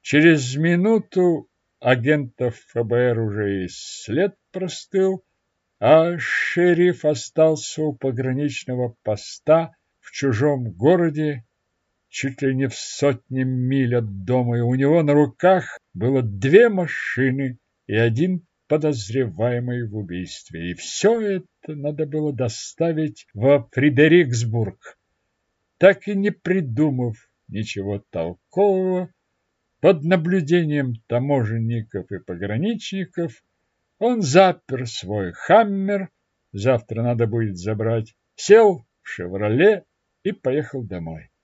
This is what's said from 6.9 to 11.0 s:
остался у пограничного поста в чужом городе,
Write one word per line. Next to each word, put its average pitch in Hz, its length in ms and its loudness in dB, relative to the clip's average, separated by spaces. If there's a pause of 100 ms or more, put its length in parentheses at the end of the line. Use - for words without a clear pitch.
остался 156 800 0
у 151 100 -2
пограничного 127 1080 -4
поста 156 720 0 (240)
в - 120 -20
чужом 131 600 -2
городе, 147 760 0 (640)